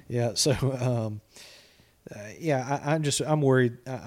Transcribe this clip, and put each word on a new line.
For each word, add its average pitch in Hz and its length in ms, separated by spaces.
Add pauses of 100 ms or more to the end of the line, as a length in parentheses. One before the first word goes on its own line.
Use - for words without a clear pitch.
Yeah, 120 280
so, 151 160 (280)
um, 117 420 (920)
uh, 107 40 (200)
yeah, 139 460
I, 147 100
I'm 160 80
just, 143 180
I'm 151 200
worried. 127 440
I, 131 220